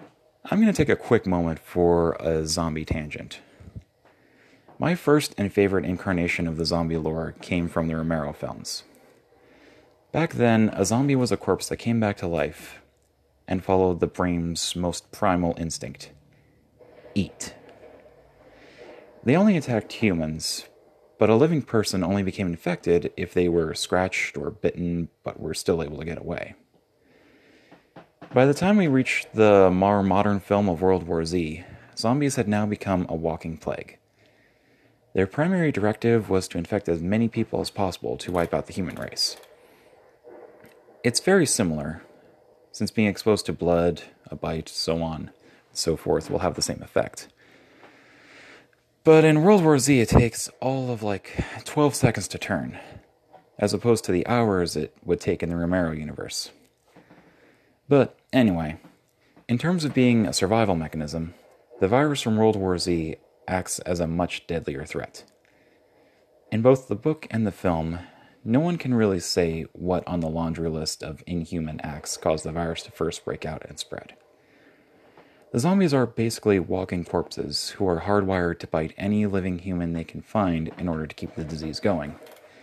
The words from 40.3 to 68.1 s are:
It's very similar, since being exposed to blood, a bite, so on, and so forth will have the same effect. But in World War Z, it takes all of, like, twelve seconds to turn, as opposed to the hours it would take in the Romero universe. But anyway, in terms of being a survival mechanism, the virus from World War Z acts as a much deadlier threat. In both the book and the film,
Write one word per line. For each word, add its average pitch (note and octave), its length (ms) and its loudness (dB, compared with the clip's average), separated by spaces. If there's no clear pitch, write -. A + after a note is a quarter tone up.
It's B2 180 -2
very F#3 240 4
similar, D#2+ 580 -2
since - 200 -6
being G#2+ 160 2
exposed G2+ 400 0
to E2+ 60 -4
blood, E2+ 500 2
a D#2 80 -12
bite, D#2+ 340 -6
so E2 320 -4
on, D#2 300 -6
and - 80 -14
so D#2+ 180 0
forth - 340 -2
will - 100 -4
have F2 160 -2
the - 60 -8
same - 220 -6
effect. - 460 -4
But D#3 180 10
in D3+ 180 6
World G3 220 6
War D3+ 160 6
Z, C3 220 6
it A2 80 2
takes - 400 4
all B2+ 320 -2
of, G#2+ 100 -6
like, - 440 -4
twelve D3 320 2
seconds A2 320 2
to - 100 -10
turn, D2 400 -4
as G#2 160 0
opposed A2+ 300 2
to - 80 -2
the F2 160 0
hours G2+ 480 0
it D2+ 180 -4
would E2+ 160 0
take F2+ 200 -2
in E2+ 60 -4
the E2+ 80 -4
Romero E2+ 380 0
universe. - 580 -10
But C3+ 320 4
anyway, E2+ 480 2
in A#2+ 100 0
terms E3 280 0
of C3 80 -4
being A#2+ 320 4
a C#2+ 80 -2
survival G2+ 420 2
mechanism, D#2+ 600 -6
the G2 80 2
virus C#3 340 2
from A2 140 0
World A2 220 4
War F#2 200 0
Z D#2+ 380 -2
acts - 320 -6
as F2 220 -4
a E2 60 0
much E2+ 380 -4
deadlier D2+ 380 -6
threat. - 400 -12
In A2 100 0
both C3 280 4
the G#2 60 -2
book D3+ 360 -4
and A2 160 0
the F#2 60 -2
film, E2 460 -2